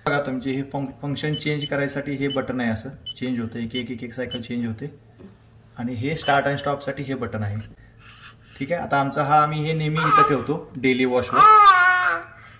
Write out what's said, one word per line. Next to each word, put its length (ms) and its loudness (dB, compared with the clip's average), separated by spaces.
बघा 160 0
तुमची 300 -6
हे 120 -4
फंक-, 280 -6
function 320 -4
change 320 -4
करायसाठी 460 -4
हे 160 -4
button 340 -4
आहे, 80 -2
असं 200 -4
Change 220 -4
होतं, 200 -6
एक, 160 -8
एक, 160 -6
एक, 120 -10
एक 100 -12
cycle 280 -8
change 260 -4
होते. 320 -10
आणि 160 -6
हे 220 -4
start 300 2
and 180 -2
stop 160 -4
साठी 240 -8
हे 120 -6
button 280 -6
आहे. 140 -4
ठीक 120 -6
आहे, 100 -2
आता 180 0
आमचा 240 0
हा, 200 4
आम्ही 200 -2
हे 100 -2
नेहमी 220 -2
इथं 340 4
ठेवतो 480 -2
Daily 280 2
वॉशवर. 340 2